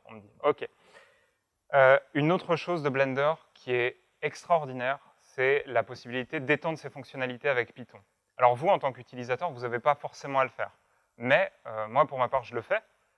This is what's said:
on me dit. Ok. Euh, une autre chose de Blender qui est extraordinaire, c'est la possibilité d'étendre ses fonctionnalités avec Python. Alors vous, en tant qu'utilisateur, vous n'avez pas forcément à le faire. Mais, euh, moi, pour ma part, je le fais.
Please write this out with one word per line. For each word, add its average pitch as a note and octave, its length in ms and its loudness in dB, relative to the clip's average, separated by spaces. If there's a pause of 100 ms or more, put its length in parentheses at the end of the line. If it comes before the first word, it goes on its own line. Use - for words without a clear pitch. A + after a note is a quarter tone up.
on A2+ 80 -20
me A2 80 -18
dit. G#2 100 -20 (140)
Ok. D3 240 -2 (1080)
Euh, C3+ 240 8 (160)
une D3 160 2
autre F3 240 0
chose E3 300 -2
de D3 40 0
Blender C3+ 440 0 (200)
qui - 200 -10
est B2 280 -2 (220)
extraordinaire, C#3 760 -4 (200)
c'est C3+ 460 0
la A#2 160 0
possibilité B2 560 -8
d'étendre D3 400 -2
ses - 100 -14
fonctionnalités B2+ 600 -8
avec B2 260 -2
Python. A2+ 260 -20 (360)
Alors B2 180 6
vous, C#3+ 140 -2
en F#3 100 4
tant C3+ 140 -4
qu'utilisateur, B2 580 -6
vous B2 120 -14
n'avez A#2+ 180 -4
pas D3 160 2
forcément C#3 420 -8
à C3 60 4
le B2+ 60 -4
faire. G2+ 200 -8 (460)
Mais, C#3+ 360 2 (140)
euh, A2 220 -8
moi, C3+ 180 2
pour C3+ 120 -8
ma B2 100 2
part, B2+ 160 -4
je A#2 100 -14
le A#2 80 -6
fais. G#3 180 -4 (380)